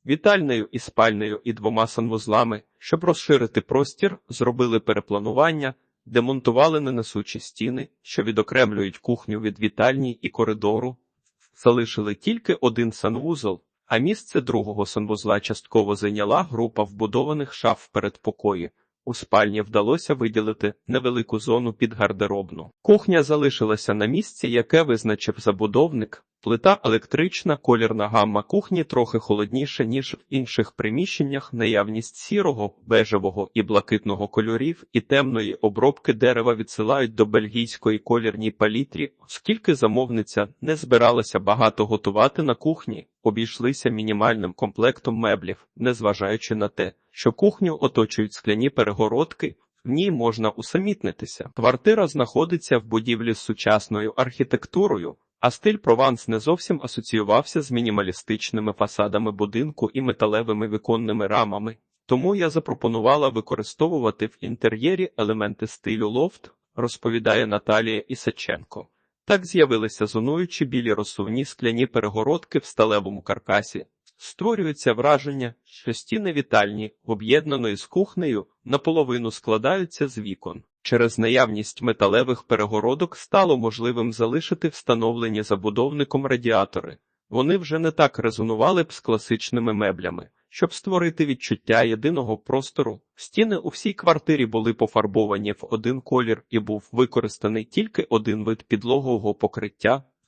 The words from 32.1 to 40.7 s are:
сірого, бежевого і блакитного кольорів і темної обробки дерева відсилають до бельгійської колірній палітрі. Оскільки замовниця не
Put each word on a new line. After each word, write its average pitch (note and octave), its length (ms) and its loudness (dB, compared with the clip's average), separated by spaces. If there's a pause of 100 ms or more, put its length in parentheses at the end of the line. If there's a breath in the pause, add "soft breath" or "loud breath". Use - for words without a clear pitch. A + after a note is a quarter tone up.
сірого, C#3+ 600 -2 (100)
бежевого G#2 680 2
і A2 100 0
блакитного G2+ 640 0
кольорів A#2 560 -2 (100)
і A#2 80 2
темної A#2+ 520 0
обробки A2+ 600 2
дерева A#2 420 2
відсилають A2+ 600 -2
до - 100 6
бельгійської A2 720 0
колірній A2 520 -2
палітрі. C3 600 -2 (140)
Оскільки - 500 -2
замовниця A2+ 720 0 (140)
не D#3 140 -2